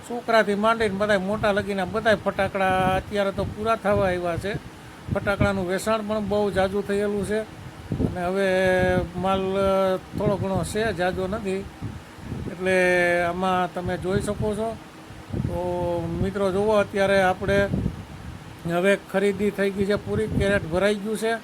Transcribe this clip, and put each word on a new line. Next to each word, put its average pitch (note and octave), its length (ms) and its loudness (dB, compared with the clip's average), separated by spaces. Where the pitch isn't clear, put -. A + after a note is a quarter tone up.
છોકરાથી A3+ 520 2
માંડીને A3 420 2
બધા G#3 220 2
મોટા G#3 340 0
લગીને G3 320 0
બધા G#3+ 320 2
ફટાકડા F#3+ 580 0
અત્યારે G3 360 0
તો G3 140 -2
પૂરા G#3+ 320 -2
થવા G3+ 300 2
આવ્યા F3 300 0
છે. G3 140 -4
ફટાકડાનું G3 600 0
વેચાણ G#3+ 380 0
પણ G#3+ 220 -2
બહુ G#3 220 2
જાજુ F#3+ 300 2
થયેલું G3+ 440 0
છે G#3 140 0
અને F3+ 180 -2
હવે F#3+ 240 0
માલ F#3+ 280 0
થોડો G#3 260 0
ઘણો F#3 260 -2
છે, G#3 200 -2
જાજો F3+ 340 -2
નથી. G3 340 -4
એટલે F#3 260 0
આમાં F3+ 460 0
તમે F3+ 280 -4
જોઈ F#3 240 0
શકો G#3 340 -2
છો. A3 140 -4
તો F3 140 -2
મિત્રો G3 300 0
જુઓ, G3+ 260 2
અત્યારે G3 440 4
આપણે F#3+ 380 4
હવે F3+ 240 4
ખરીદી G3 400 2
થઈ G3 200 0
ગઈ F#3+ 180 0
છે G3+ 80 2
પૂરી, G#3 400 -2
કેરેટ G3 340 2
ભરાઈ G3 320 2
ગયું G#3+ 140 -4
છે. A3 160 0